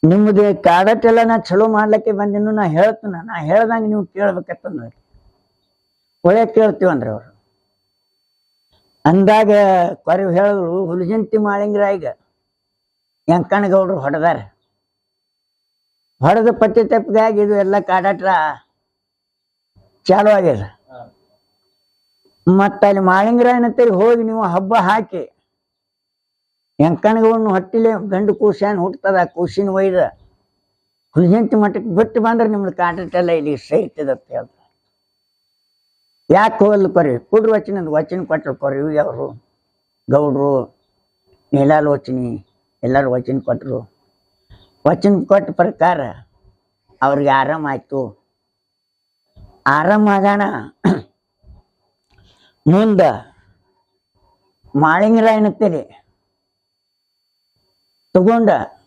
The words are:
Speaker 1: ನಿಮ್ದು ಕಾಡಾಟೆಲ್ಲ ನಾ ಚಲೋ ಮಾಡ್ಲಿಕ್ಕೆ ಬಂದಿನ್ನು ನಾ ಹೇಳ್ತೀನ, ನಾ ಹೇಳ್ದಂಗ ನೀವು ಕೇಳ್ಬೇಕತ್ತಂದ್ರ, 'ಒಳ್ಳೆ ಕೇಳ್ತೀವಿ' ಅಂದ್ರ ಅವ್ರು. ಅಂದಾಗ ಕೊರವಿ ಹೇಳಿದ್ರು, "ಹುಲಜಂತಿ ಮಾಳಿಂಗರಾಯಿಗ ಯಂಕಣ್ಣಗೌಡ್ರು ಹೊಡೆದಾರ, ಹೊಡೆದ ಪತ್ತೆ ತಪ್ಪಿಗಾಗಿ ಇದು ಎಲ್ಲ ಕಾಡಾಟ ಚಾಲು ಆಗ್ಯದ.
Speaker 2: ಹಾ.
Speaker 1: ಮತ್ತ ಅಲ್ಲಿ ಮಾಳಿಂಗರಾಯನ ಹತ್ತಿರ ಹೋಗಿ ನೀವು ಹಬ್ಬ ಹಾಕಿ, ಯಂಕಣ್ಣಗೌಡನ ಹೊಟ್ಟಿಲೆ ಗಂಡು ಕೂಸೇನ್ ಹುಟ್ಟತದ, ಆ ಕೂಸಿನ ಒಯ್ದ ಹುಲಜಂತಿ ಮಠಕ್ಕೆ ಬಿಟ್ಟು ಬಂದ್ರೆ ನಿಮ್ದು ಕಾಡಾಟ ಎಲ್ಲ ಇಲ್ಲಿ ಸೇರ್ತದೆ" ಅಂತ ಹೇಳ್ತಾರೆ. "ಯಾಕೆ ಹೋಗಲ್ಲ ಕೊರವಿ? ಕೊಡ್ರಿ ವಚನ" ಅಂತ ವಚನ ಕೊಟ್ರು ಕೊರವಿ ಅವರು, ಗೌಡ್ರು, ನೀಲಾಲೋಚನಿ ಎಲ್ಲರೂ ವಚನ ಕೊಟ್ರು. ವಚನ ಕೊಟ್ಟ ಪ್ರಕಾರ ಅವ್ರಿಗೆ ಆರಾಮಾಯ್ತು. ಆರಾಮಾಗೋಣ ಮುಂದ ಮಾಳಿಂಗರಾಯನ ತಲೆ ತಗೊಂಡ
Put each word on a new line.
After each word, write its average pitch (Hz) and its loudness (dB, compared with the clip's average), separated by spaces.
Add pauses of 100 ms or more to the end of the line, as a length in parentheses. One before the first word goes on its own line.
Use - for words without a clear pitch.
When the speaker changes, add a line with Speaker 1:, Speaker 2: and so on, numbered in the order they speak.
Speaker 1:
ನಿಮ್ದು 202 2
ಕಾಡಾಟೆಲ್ಲ 220 2
ನಾ 226 0
ಚಲೋ 202 0
ಮಾಡ್ಲಿಕ್ಕೆ 214 0
ಬಂದಿನ್ನು 208 -2
ನಾ 214 -2
ಹೇಳ್ತೀನ, 196 -2
ನಾ 226 -14
ಹೇಳ್ದಂಗ 220 0
ನೀವು 208 -2
ಕೇಳ್ಬೇಕತ್ತಂದ್ರ, 180 -8 (1400)
'ಒಳ್ಳೆ 214 4
ಕೇಳ್ತೀವಿ' 214 2
ಅಂದ್ರ 120 -4
ಅವ್ರು. 107 -12 (1700)
ಅಂದಾಗ 202 4 (420)
ಕೊರವಿ 180 -2
ಹೇಳಿದ್ರು, 190 0
"ಹುಲಜಂತಿ 190 -4
ಮಾಳಿಂಗರಾಯಿಗ 202 -2 (1200)
ಯಂಕಣ್ಣಗೌಡ್ರು 190 0
ಹೊಡೆದಾರ, 151 -2 (1800)
ಹೊಡೆದ 214 2
ಪತ್ತೆ 220 2
ತಪ್ಪಿಗಾಗಿ 220 0
ಇದು 208 0
ಎಲ್ಲ 196 0
ಕಾಡಾಟ 185 -2 (1800)
ಚಾಲು 208 4
ಆಗ್ಯದ. 170 2 (200)
Speaker 2:
ಹಾ. - -20 (1500)
Speaker 1:
ಮತ್ತ 196 2
ಅಲ್ಲಿ 202 2
ಮಾಳಿಂಗರಾಯನ 240 2
ಹತ್ತಿರ 240 2
ಹೋಗಿ 233 2
ನೀವು 220 -4
ಹಬ್ಬ 190 -2
ಹಾಕಿ, 190 -2 (1600)
ಯಂಕಣ್ಣಗೌಡನ 220 0
ಹೊಟ್ಟಿಲೆ 214 0 (180)
ಗಂಡು 196 -2
ಕೂಸೇನ್ 208 -2
ಹುಟ್ಟತದ, 190 -4
ಆ 175 2
ಕೂಸಿನ 180 -4
ಒಯ್ದ 190 0 (1160)
ಹುಲಜಂತಿ 202 2
ಮಠಕ್ಕೆ 208 -2
ಬಿಟ್ಟು 220 0
ಬಂದ್ರೆ 226 0
ನಿಮ್ದು 202 -4
ಕಾಡಾಟ 175 -6
ಎಲ್ಲ 180 0
ಇಲ್ಲಿ 147 -2
ಸೇರ್ತದೆ" 151 -4
ಅಂತ 123 -6
ಹೇಳ್ತಾರೆ. 120 -10 (1800)
"ಯಾಕೆ 208 2
ಹೋಗಲ್ಲ 202 2
ಕೊರವಿ? 151 0
ಕೊಡ್ರಿ 220 0
ವಚನ" 202 -2
ಅಂತ 165 -8
ವಚನ 156 -4
ಕೊಟ್ರು 151 -6
ಕೊರವಿ 139 -4
ಅವರು, 139 -4 (800)
ಗೌಡ್ರು, 143 0 (960)
ನೀಲಾಲೋಚನಿ 139 0 (540)
ಎಲ್ಲರೂ 131 0
ವಚನ 127 -4
ಕೊಟ್ರು. 120 -6 (1080)
ವಚನ 175 2
ಕೊಟ್ಟ 196 0
ಪ್ರಕಾರ 170 0 (1000)
ಅವ್ರಿಗೆ 139 0
ಆರಾಮಾಯ್ತು. 135 -2 (1700)
ಆರಾಮಾಗೋಣ 202 2 (2250)
ಮುಂದ 196 2 (1700)
ಮಾಳಿಂಗರಾಯನ 214 2
ತಲೆ - -6 (2000)
ತಗೊಂಡ 214 2 (380)